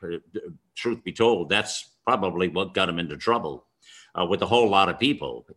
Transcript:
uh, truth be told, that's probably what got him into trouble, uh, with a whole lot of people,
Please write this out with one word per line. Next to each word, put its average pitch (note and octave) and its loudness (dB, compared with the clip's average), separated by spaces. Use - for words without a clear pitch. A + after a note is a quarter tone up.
uh, E2+ -8
truth A#2 -4
be A2+ -8
told, A2 2
that's - -2
probably F#2 0
what F2+ -4
got F#2+ 2
him E2 -4
into D2+ -6
trouble, E2+ -2
uh, F2+ 2
with F2+ 0
a F#2+ 0
whole A#2 4
lot G2 4
of E2+ -4
people, C#2+ -2